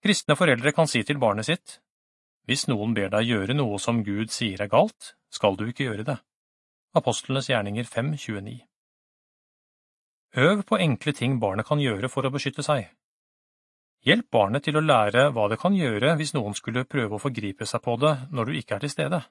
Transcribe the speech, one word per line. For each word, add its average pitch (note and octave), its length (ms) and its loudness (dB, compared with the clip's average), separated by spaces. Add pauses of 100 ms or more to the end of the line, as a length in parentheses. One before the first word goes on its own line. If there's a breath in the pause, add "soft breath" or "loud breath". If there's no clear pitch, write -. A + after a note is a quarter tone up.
Kristne F3+ 320 2
foreldre C#3+ 400 2
kan D#3+ 140 2
si A#2 160 0
til D3 160 -2
barnet G#2+ 260 2
sitt, - 300 -6 (720)
«Hvis C3+ 200 0
noen A2 280 0
ber G2 160 -2
deg A2+ 160 2
gjøre A2+ 280 0
noe A2+ 240 -2
som A#2 240 0
Gud G2+ 300 -4
sier G2 300 -4
er G2+ 80 -6
galt, E3+ 420 2 (180)
skal G2 240 2
du G#2+ 120 -4
ikke C3+ 180 -4
gjøre G#2+ 240 -6
det.» B2+ 80 -4 (800)
Apostlenes C3 500 -2
gjerninger A2 400 -2
fem C#3 280 -2
tjueni. A2 420 -8 (1800)
Øv F#3 320 4
på A3 80 2
enkle D3+ 400 0
ting B2+ 240 0
barnet G#2 280 0
kan D3 120 0
gjøre A#2+ 320 0
for C3+ 140 -2
å C3 60 -2
beskytte C#3 320 -6
seg. C3 240 -2 (1200)
Hjelp G#3 240 2
barnet G#2+ 340 2
til D3+ 140 2
å D#3 60 2
lære B2 500 4
hva G#2+ 160 2
det A2 100 -2
kan F#3+ 140 2
gjøre C3+ 460 2
hvis D3+ 160 -6
noen G#2 180 -2
skulle B2 320 -4
prøve A2 300 -2
å G2+ 60 -8
forgripe G#2+ 440 -6
seg - 180 -4
på A#2+ 160 0
det D3+ 140 4 (160)
når A#2+ 180 -4
du D3+ 120 -4
ikke G#2+ 160 -6
er G2+ 80 -6
til C#3+ 80 -6
stede. D#3 380 -2